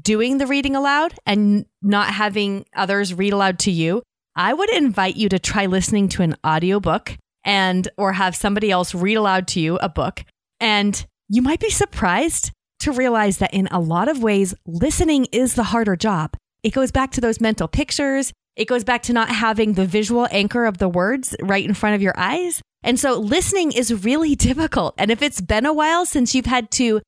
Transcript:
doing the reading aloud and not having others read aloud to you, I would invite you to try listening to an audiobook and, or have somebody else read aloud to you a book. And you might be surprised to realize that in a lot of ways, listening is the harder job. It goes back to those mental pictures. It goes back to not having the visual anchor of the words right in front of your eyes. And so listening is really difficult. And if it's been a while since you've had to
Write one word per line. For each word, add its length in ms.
doing 340
the 100
reading 300
aloud 380
and 400
not 280
having 580
others 380
read 180
aloud 280
to 100
you, 320
I 160
would 220
invite 420
you 140
to 80
try 260
listening 460
to 120
an 140
audiobook 680
and, 520
or 160
have 240
somebody 340
else 240
read 200
aloud 340
to 120
you 180
a 100
book. 340
And 420
you 100
might 200
be 100
surprised 840
to 100
realize 480
that 160
in 160
a 80
lot 300
of 160
ways, 320
listening 640
is 240
the 80
harder 320
job. 400
It 80
goes 180
back 220
to 80
those 200
mental 280
pictures. 640
It 100
goes 160
back 220
to 80
not 160
having 460
the 120
visual 460
anchor 340
of 120
the 100
words 520
right 240
in 100
front 200
of 80
your 140
eyes. 440
And 160
so 220
listening 500
is 340
really 300
difficult. 640
And 140
if 100
it's 180
been 240
a 80
while 320
since 300
you've 120
had 260
to 360